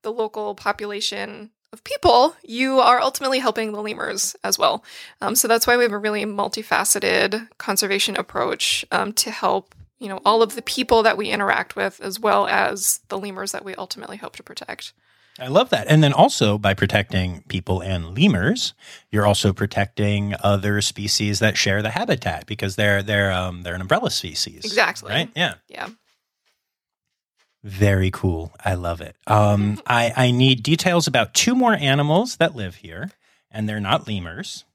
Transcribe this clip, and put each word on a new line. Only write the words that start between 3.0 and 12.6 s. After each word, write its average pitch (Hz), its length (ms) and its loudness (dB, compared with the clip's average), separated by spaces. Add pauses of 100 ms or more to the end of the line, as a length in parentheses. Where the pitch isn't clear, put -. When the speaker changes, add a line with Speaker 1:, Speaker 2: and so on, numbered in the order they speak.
Speaker 1:
ultimately 269 380 0
helping 220 320 -2
the 208 100 -10
lemurs 208 640 -6
as 196 160 -2
well. - 240 2 (380)
Um, 208 140 -4
so - 120 0
that's 233 180 4
why 240 100 4
we 247 80 4
have 226 80 2
a 208 60 -6
really 208 280 -2
multifaceted 202 1200 0 (100)
conservation 196 580 -2
approach, - 760 -4
um, 202 220 -2
to - 180 -2
help, 190 420 -2 (260)
you 226 80 -12
know, 190 180 -8
all 226 180 6
of 226 120 0
the 226 60 -8
people 240 420 2
that 214 140 4
we 202 140 -4
interact 202 440 -2
with, 196 260 -4
as 196 180 -10
well 202 280 4
as 196 520 0 (100)